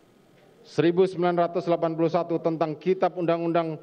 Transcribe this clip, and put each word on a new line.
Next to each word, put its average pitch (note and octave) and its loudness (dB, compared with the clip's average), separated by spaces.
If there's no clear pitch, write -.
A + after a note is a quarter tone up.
seribu E3+ 2
sembilan F3 0
ratus E3+ -4
delapan E3 0
puluh D#3+ 0
satu E3+ 0
tentang D#3+ -2
Kitab F3+ 0
Undang-Undang E3+ -2